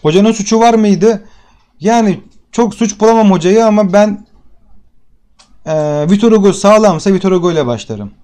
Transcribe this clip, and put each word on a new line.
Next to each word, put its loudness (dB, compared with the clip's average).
Hocanın 0
suçu -2
var 2
mıydı? 0
Yani 0
çok -2
suç -4
bulamam 2
hocayı 0
ama 0
ben, 0
e, -4
Vitor 2
Hugo 2
sağlamsa 0
Vitor -2
Hugo -2
ile -2
başlarım. -8